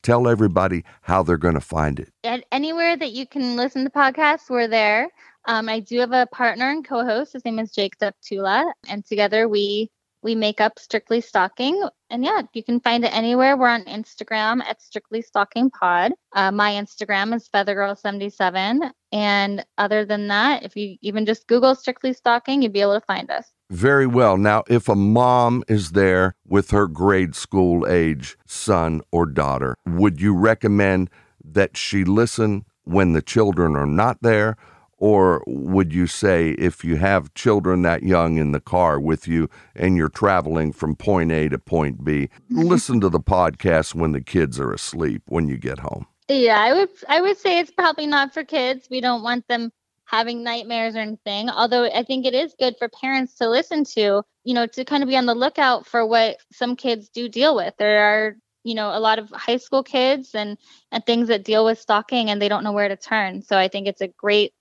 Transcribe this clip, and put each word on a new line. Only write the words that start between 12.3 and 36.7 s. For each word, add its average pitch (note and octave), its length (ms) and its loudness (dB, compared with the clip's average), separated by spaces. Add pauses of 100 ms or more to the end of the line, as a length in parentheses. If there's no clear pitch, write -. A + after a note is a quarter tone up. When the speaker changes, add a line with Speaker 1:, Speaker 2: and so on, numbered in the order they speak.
Speaker 2:
you A3+ 100 -8
can A#3+ 180 -2
find A#3+ 240 0
it - 100 -2
anywhere. B3 420 2
We're B3+ 120 4
on A#3 160 0
Instagram A3 800 -4
at - 180 -10
Strictly - 400 -10
Stalking A#3 480 -2
Pod. F3+ 420 0 (220)
Uh, G3 160 2
my G#3 220 0
Instagram G3+ 600 -4
is A3+ 140 -8
Feather G3+ 260 0
Girl G3+ 200 -2
seventy-seven. G3+ 960 -4 (220)
And G3+ 520 -2 (140)
other G#3 260 0
than G#3 240 -4
that, A#3 340 0
if - 140 -18
you G3+ 260 -8
even G#3 240 -4
just A3 200 -4
Google B3+ 280 4
Strictly C4 380 -6
Stalking, C4 500 0
you'd G#3+ 100 0
be G3 80 -2
able G3+ 180 2
to - 80 -10
find F3+ 240 -6
us. - 200 -10 (200)
Speaker 1:
Very C3 360 4
well. A#2+ 300 4
Now, G#2 320 4
if A#2+ 200 2
a G#2+ 80 4
mom A#2+ 720 4
is G2 240 -2
there F#2 420 2 (120)
with F#2+ 240 0
her G#2 160 4
grade F2+ 480 0
school F2 540 0
age D#2+ 480 0 (100)
son E2 540 -2 (120)
or E2+ 140 2
daughter, C2+ 500 -4 (100)
would F2 340 0
you G2+ 140 2
recommend G2+ 720 2 (360)
that F2+ 320 -2
she G2 280 -2
listen G#2 600 0 (200)
when F2+ 280 2
the D#2 100 2
children F2 540 2
are C#2+ 100 -2
not G2+ 360 0
there? A2 340 2 (420)
Or F#2+ 480 4
would D#2 480 0
you F2 120 2
say E2+ 520 2
if - 260 -2